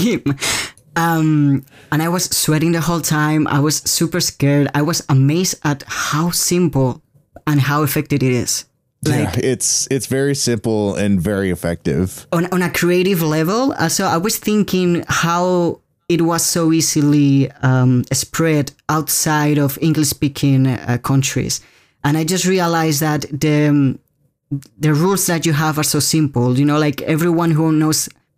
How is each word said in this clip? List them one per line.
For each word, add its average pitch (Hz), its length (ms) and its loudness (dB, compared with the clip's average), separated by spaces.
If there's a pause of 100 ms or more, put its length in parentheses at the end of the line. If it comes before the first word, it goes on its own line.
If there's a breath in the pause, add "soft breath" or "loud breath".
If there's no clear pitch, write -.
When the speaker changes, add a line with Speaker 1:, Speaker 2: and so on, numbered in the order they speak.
(140)
Speaker 1:
him." - 80 -4 (720 loud breath)
Um, 156 680 2 (260 loud breath)
and 151 120 0
I 170 60 -2
was 175 160 -2
sweating 156 480 0
the 165 80 0
whole 165 200 -2
time. 151 480 0
I 143 120 0
was 151 180 0
super - 420 -2
scared. 143 540 0
I 147 80 0
was 165 260 -2
amazed 147 560 2
at 147 220 -2
how 160 440 -4
simple 143 720 0 (440)
and 147 140 2
how 143 220 0
effective 147 400 -2
it 131 100 2
is. - 320 -2 (380)
Speaker 2:
Yeah, 120 220 0
Speaker 1:
Like 92 140 -4
Speaker 2:
it's, - 520 -2
it's 135 160 -2
very 139 280 0
simple 110 600 0
and 101 240 0
very 98 300 0
effective. 85 840 -4
Speaker 1:
on, 170 140 0
on 180 160 -2
a 170 80 -2
creative 180 520 0
level. 160 540 0
Uh, 160 140 -2
so 190 160 -2
I 160 100 0
was 202 220 -2
thinking 185 680 0
how 175 720 0 (280)
it 170 140 2
was 165 240 0
so 165 260 0
easily, 143 800 2 (120)
um, 127 500 2
spread 151 600 -2 (160)
outside 151 680 0
of 143 240 0
English-speaking, 143 840 2
uh, 123 360 -2
countries. - 580 -2 (440 soft breath)
And 143 120 0
I 160 80 -2
just 180 220 -2
realized 165 540 0
that 151 300 -2
the, 151 380 2
um, 143 300 2 (800)
the 151 160 2
rules 185 320 2
that 165 180 -2
you 170 80 0
have 151 260 0
are 156 60 -2
so 147 160 0
simple. 131 580 0
You 143 60 2
know, 147 140 2
like, 147 240 -2
everyone 165 480 0
who 160 220 2
knows 156 360 0 (300)